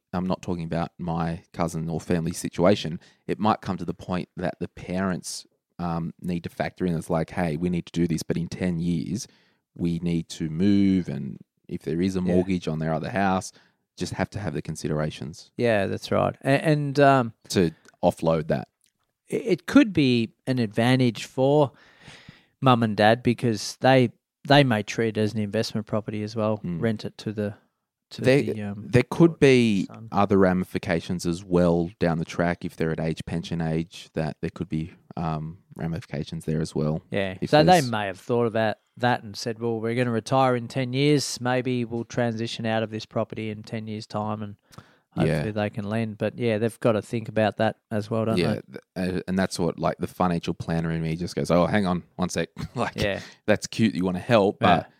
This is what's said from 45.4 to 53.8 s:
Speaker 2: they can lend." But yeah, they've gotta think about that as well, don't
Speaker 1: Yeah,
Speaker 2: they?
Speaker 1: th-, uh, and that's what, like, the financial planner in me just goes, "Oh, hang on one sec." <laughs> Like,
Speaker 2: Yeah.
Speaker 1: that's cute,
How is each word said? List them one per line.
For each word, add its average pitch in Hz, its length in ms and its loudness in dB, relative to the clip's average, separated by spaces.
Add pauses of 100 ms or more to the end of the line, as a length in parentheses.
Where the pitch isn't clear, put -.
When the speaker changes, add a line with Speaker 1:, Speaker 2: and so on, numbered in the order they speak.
Speaker 2:
they 104 200 -2
can 101 180 -8
lend." 110 300 -4
But 104 180 -4
yeah, 117 220 0
they've 113 200 -2
gotta 110 220 2
think 110 260 -6
about 107 300 2
that 110 200 0 (120)
as 107 220 -4
well, 113 140 0
don't 107 120 2
Speaker 1:
Yeah, 80 220 2 (360)
Speaker 2:
they? 92 100 -2
Speaker 1:
th-, 90 120 -2
uh, - 100 -2
and 95 120 0
that's 95 180 0
what, 82 220 -2
like, 82 180 -2
the 87 80 -6
financial 87 480 0
planner 82 380 -4
in 82 100 -2
me 80 140 -2
just 87 200 -6
goes, - 140 -2
"Oh, 87 160 6
hang 98 220 0
on 87 160 -2 (140)
one 90 120 -2
sec." 85 260 -4
<laughs> - 200 -10
Like, 113 200 -4
Speaker 2:
Yeah. 101 260 -2 (260)
Speaker 1:
that's 104 180 2
cute, 113 300 0